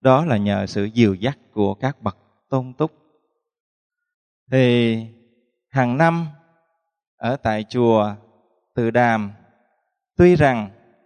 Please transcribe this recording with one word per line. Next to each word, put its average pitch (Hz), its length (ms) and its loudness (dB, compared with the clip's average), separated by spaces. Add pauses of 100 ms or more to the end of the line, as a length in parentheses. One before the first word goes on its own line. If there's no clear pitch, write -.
Đó 135 240 2
là 143 120 -2
nhờ 101 300 -2
sự 101 180 -4
dìu 110 300 2
dắt 110 240 -8 (140)
của 101 220 -2
các - 280 -8
bậc 104 140 -8 (320)
tôn 127 240 -4
túc. 156 200 -4 (1600)
Thì 120 460 2 (720)
hàng 123 280 -2
năm 165 300 0 (920)
ở 123 200 -6
tại 110 320 -4
chùa 110 460 0 (600)
Từ 117 160 -2
Đàm, 113 420 0 (840)
tuy 180 200 6
rằng 123 340 0 (340)